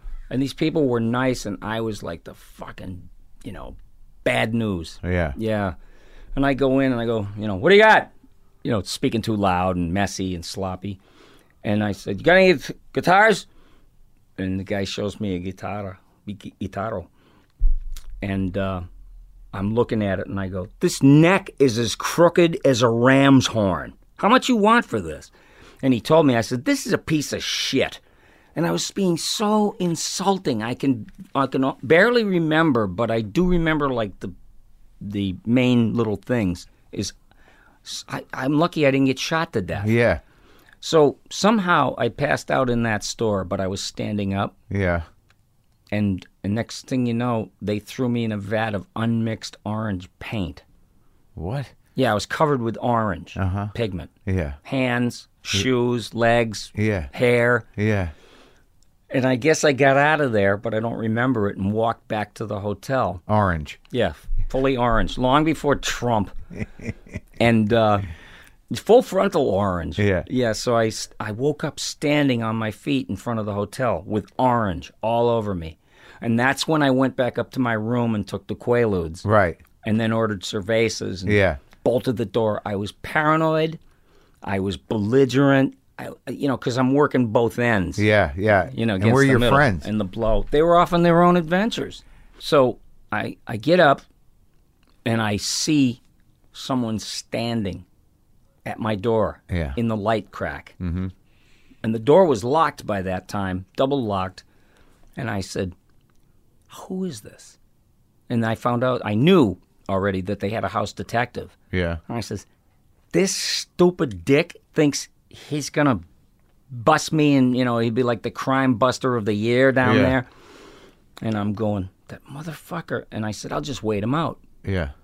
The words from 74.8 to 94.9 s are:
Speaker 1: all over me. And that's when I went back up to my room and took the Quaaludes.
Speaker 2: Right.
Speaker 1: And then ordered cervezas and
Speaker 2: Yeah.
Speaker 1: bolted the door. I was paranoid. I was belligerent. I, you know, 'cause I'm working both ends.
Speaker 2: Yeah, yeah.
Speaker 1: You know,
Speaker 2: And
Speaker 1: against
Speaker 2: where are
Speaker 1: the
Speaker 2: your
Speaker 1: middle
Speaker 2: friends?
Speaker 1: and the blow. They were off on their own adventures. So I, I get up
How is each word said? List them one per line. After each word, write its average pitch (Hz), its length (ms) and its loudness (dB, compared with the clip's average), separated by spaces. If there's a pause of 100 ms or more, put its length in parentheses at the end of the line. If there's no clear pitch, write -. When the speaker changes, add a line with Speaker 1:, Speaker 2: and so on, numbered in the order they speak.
Speaker 1:
all 117 260 0
over 107 280 -2
me. 80 220 -10 (440)
And 117 160 0
that's 135 280 0
when 156 160 0
I 139 80 4
went 131 260 0
back 123 200 -2
up 117 140 -4
to 131 100 -8
my 120 140 0
room 117 400 -2
and 101 120 -4
took - 200 -10
the 107 80 -8
Quaaludes. 98 720 -2
Speaker 2:
Right. 101 320 4 (260)
Speaker 1:
And 110 160 0
then 113 120 0
ordered 107 300 -2
cervezas 104 800 -2
and 98 100 -2
Speaker 2:
Yeah. 92 240 4 (280)
Speaker 1:
bolted 120 320 0
the 117 80 -2
door. 107 400 -2
I 104 120 -4
was 101 160 -6
paranoid. 160 880 0 (640)
I 98 180 -4
was 95 160 -2
belligerent. 131 960 2 (240)
I, 123 100 -12 (220)
you 143 180 -4
know, 123 80 -2
'cause 127 220 -4
I'm 131 160 2
working 135 380 2
both 117 260 2
ends. 110 400 0
Speaker 2:
Yeah, 104 380 4
yeah. 98 360 2
Speaker 1:
You 113 140 -4
know, 107 80 0
Speaker 2:
And 92 80 -2
Speaker 1:
against 113 120 4
Speaker 2:
where 139 80 6
are 135 40 6
Speaker 1:
the 135 60 4
Speaker 2:
your 123 80 6
Speaker 1:
middle 123 180 4
Speaker 2:
friends? 107 260 2
Speaker 1:
and 107 160 -2
the 104 40 -2
blow. 107 460 0
They 147 120 4
were 170 140 4
off 175 160 4
on 170 100 4
their 170 200 6
own 175 140 6
adventures. 180 640 -2 (360)
So 131 400 2 (320)
I, 107 260 -6 (100)
I 117 100 -8
get 151 240 4
up 147 200 6 (1040)